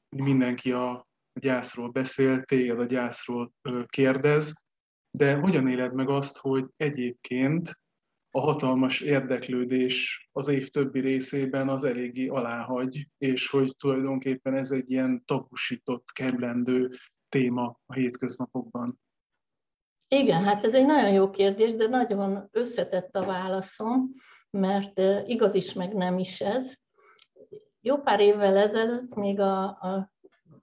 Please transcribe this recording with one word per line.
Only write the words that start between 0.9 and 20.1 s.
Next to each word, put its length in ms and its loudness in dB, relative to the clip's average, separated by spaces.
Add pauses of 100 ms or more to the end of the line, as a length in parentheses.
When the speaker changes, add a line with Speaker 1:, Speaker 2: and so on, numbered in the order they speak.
Speaker 1:
gyászról 500 -4
beszél, 540 0
téged 360 0
a 60 0
gyászról, 680 -4 (100)
ö, 240 -6
kérdez, 800 2 (540)
de 180 4
hogyan 320 2
éled 260 -2
meg 160 -2
azt, 280 -2
hogy 280 -2 (120)
egyébként 1040 -2 (520)
a 80 -2
hatalmas 640 0
érdeklődés 1300 -2
az 160 -6
év 220 -2
többi 300 -2
részében 720 -2
az 140 -2
eléggé 440 -4
aláhagy, 800 -6 (100)
és 320 -2
hogy 280 2
tulajdonképpen 800 -2
ez 160 -2
egy 200 -4
ilyen 340 0
tabusított, 840 -6
kerülendő 800 -2 (380)
téma 560 0
a 80 -18
hétköznapokban? 1040 -6 (1120)